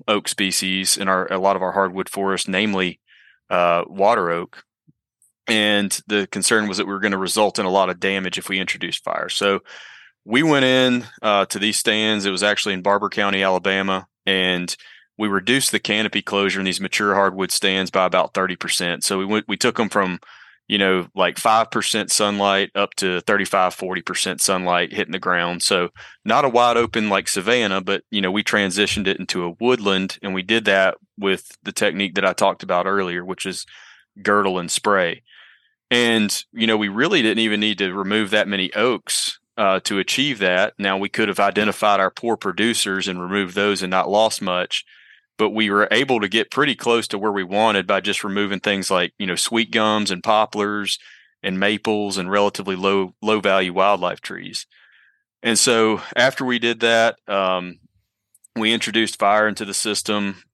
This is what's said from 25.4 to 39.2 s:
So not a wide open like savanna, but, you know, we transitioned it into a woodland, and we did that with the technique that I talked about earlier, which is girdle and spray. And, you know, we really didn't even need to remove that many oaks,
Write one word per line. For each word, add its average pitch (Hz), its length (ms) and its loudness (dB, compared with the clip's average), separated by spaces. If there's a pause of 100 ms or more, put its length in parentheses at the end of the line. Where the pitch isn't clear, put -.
So 87 280 0 (340)
not 127 220 2
a 135 40 2
wide 120 280 4
open 113 320 0
like 98 180 0
savanna, 101 540 0
but, 95 280 -4
you 104 120 -2
know, 92 100 0
we 104 140 -2
transitioned 98 640 0
it 95 120 -2
into 90 240 -6
a 87 160 -6
woodland, 101 640 0
and 98 100 -6
we 95 80 -4
did 110 240 -2
that 95 300 4 (220)
with 98 460 -2
the 104 100 -10
technique 95 420 -2
that 95 100 0
I 92 60 4
talked 95 320 0
about 92 220 0
earlier, 92 400 -2
which 92 200 -10
is 92 200 -8 (560)
girdle 98 360 2
and 87 140 -4
spray. 92 500 0 (720)
And, 117 520 2 (100)
you 113 120 -2
know, 110 120 4
we 107 100 0
really 135 340 0
didn't 110 220 2
even 104 160 0
need 107 180 -2
to 92 160 -2
remove 98 380 -2
that 104 160 2
many 95 260 -2
oaks, - 640 -2 (200)